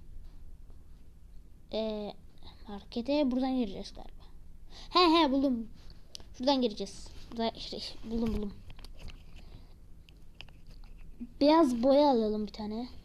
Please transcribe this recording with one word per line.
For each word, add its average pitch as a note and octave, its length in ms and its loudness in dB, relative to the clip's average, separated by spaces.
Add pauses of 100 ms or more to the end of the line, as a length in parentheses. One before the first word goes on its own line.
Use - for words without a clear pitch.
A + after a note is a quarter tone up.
(1700)
Ee, G#3+ 400 -2 (560)
markete B3 640 2
buradan C4 260 2
gireceğiz G3+ 380 -2
galiba. - 300 -12 (680)
He E4+ 80 4
he, E4 340 8
buldum. C4 360 2 (680)
Şuradan C4 240 4
gireceğiz. G#3 460 -2 (220)
Burada A3+ 180 -2
işte, - 300 -8 (320)
buldum, A3+ 240 2
buldum. G#3 200 -2 (2750)
Beyaz C#4+ 420 8
boya C#4 280 8
alalım G#3+ 360 2
bir G3+ 60 -8
tane. G#3+ 360 -6 (160)